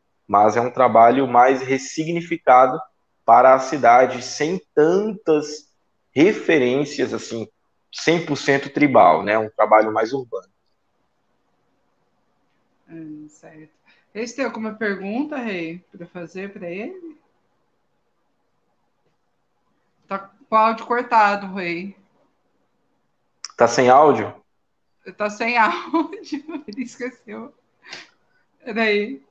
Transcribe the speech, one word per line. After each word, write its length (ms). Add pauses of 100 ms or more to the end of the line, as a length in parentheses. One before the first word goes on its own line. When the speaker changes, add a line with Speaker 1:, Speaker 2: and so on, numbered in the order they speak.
(260)
Speaker 1:
mas 300
é 40
um 100
trabalho 580
mais 340
ressignificado 1160 (460)
para 300
a 40
cidade, 640
sem 380 (140)
tantas 960 (400)
referências, 1000
assim, 340 (420)
cem 360
por 100
cento 320
tribal, 540
né? 160
Um 100
trabalho 440
mais 200
urbano. 360 (2500)
Speaker 2:
Hum, 400
certo. 400 (420)
Reis, 200
tem 120
alguma 300
pergunta, 640
Rei, 460 (140)
pra 100
fazer 460
pra 160
ele? 480 (3000)
Tá 120
com 360
o 40
áudio 280
cortado, 680
Rei. 420 (1600)
Speaker 1:
Tá 100
sem 220
áudio? 460 (840)
Speaker 2:
Tá 140
sem 260
<laughs> 20
áudio, 1080
ele 160
esqueceu. 720 (1120)
Peraí, 680